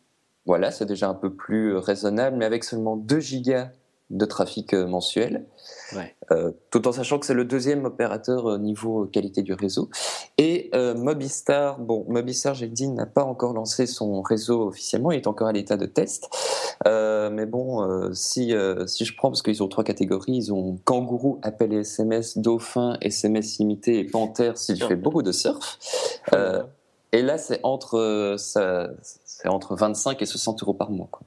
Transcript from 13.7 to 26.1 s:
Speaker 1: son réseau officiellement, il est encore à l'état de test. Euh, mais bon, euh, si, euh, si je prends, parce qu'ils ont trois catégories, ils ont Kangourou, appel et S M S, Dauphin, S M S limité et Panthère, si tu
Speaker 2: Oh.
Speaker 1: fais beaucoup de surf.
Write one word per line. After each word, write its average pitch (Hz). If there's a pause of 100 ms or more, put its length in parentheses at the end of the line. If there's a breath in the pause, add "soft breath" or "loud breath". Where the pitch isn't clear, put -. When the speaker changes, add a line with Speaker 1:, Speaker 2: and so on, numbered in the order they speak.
Speaker 1:
son 101
réseau 113
officiellement, 120
il 147
est 123
encore 110
à 110
l'état 101
de 101
test. - (580 loud breath)
Euh, 107
mais 107
bon, 123
euh, 92
si, 117
euh, 95
si 113
je -
prends, 135
parce -
qu'ils 104
ont 95
trois 104
catégories, 104
ils 104
ont 92
Kangourou, 123
appel 107
et 107
S 104
M 110
S, 113
Dauphin, 117
S -
M 107
S 107
limité 107
et 95
Panthère, 113
si -
tu 101
Speaker 2:
Oh. 113
Speaker 1:
fais 95
beaucoup 147
de 92
surf. - (520 loud breath)